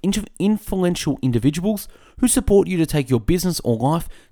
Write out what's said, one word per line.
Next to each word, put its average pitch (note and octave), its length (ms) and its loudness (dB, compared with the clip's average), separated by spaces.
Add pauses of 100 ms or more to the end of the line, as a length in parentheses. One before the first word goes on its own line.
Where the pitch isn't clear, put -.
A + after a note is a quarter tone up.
inter-, F#3+ 220 -2 (140)
influential F3+ 840 -2
individuals D3 680 0 (320)
who B3+ 80 2
support G3+ 400 4
you F#3 80 -2
to E3 100 2
take C#3+ 240 0
your B2 100 2
business F3+ 400 0
or A#2 160 0
life D3 320 -2 (240)